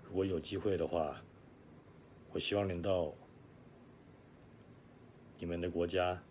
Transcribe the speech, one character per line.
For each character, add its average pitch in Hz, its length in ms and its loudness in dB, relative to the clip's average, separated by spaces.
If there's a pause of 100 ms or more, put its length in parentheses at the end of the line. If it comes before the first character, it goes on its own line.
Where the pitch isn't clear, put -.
如 - 80 -14
果 95 120 2
有 92 140 0
机 95 200 -4
会 95 180 2
的 80 100 2
话， 78 360 0 (1080)
我 85 60 -2
希 98 160 0
望 101 120 4
能 87 160 -2
到 90 320 2 (2250)
你 87 80 -6
们 85 140 -2
的 87 100 0
国 87 160 2
家 90 340 2 (100)